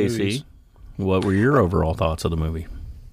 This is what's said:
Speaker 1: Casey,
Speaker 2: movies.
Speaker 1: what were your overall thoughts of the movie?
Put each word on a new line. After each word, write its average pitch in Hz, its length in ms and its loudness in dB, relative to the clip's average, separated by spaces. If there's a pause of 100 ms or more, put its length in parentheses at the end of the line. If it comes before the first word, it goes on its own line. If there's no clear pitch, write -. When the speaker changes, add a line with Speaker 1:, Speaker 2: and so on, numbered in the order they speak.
Speaker 1:
Casey, 113 160 0
Speaker 2:
movies. 107 260 -2 (520)
Speaker 1:
what 95 280 2
were 98 100 2
your 127 240 4
overall 85 360 2
thoughts 80 300 0
of 82 60 0
the 82 60 -2
movie? 78 300 -4 (460)